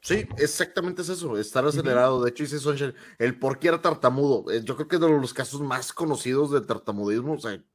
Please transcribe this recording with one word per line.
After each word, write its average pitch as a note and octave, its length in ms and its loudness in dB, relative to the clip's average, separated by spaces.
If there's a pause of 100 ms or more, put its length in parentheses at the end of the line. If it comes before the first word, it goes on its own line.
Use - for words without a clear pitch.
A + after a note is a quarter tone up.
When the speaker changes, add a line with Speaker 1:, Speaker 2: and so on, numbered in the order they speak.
Speaker 1:
Sí, F#3+ 260 -2 (100)
exactamente F3+ 640 -2
es E3 80 -6
eso, E3+ 280 -4
estar A#2 260 0
Speaker 2:
Ujú. D3 60 4
Speaker 1:
acelerado. C3 540 2
De A#2+ 60 2
hecho, B2 140 -6
dice C#3+ 160 -6
Sunshine, C#3 340 -2 (240)
el B2 220 0
por C3+ 200 0
qué E3+ 100 2
era E3 120 2
tartamudo. C3+ 720 2
Eh, A2+ 120 0
yo A#2+ 120 -4
creo D3 120 -6
que F3+ 100 0
es E3 40 4
de E3 80 6
los C#3 240 4
casos C3+ 280 -6
más B2+ 320 -4
conocidos C#3 580 0
del C3 160 2
tartamudismo, G#2+ 680 -2
o D3 60 -6
sea G#2+ 200 -8 (160)